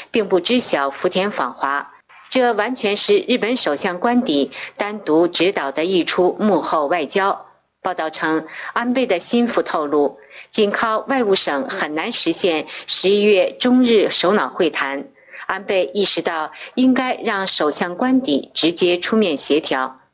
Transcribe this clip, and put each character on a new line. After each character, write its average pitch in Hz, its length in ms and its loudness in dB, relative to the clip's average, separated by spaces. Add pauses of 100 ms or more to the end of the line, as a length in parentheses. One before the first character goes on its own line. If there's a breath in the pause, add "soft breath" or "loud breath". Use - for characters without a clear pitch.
(120)
并 208 180 0
不 185 100 2
知 233 200 0
晓 139 320 -2
福 - 180 -4
田 196 220 -2
访 131 240 -4
华， 139 360 -4 (380 loud breath)
这 247 240 2
完 214 220 -2
全 202 200 -2
是 202 220 2
日 226 220 0
本 220 160 -2
首 147 200 -2
相 175 240 -4
官 240 240 2
邸 143 280 0 (260 loud breath)
单 208 220 -6
独 165 280 4
指 170 240 0
导 143 200 -4
的 156 120 -2
一 180 200 2
出 175 360 0
幕 196 220 2
后 156 240 0
外 151 220 -2
交。 196 400 -2 (340)
报 180 140 -4
道 160 160 -4
称， 160 340 -2 (280 loud breath)
安 240 200 -2
倍 254 140 0
的 180 100 2
心 240 300 2
腹 180 160 0
透 156 240 -2
露， 143 320 2 (320 loud breath)
仅 208 180 2
靠 220 300 0
外 262 240 0
务 196 100 2
省 143 360 0
很 175 260 -4
难 185 160 -4
实 165 220 0
现 196 340 0 (180 loud breath)
十 - 240 0
一 208 140 4
月 202 280 4
中 254 320 4
日 226 280 4
首 180 220 2
脑 151 160 0
会 165 200 0
谈。 139 380 -4 (400 loud breath)
安 190 160 -4
倍 190 300 0
意 196 120 0
识 - 160 -2
到 160 300 -4 (240 loud breath)
应 254 180 4
该 254 220 0
让 196 320 -4
首 151 240 0
相 175 240 -4
官 254 260 2
邸 147 320 -2
直 165 200 0
接 175 260 2
出 220 160 -2
面 185 220 2
协 147 220 0
调。 131 400 -4 (140)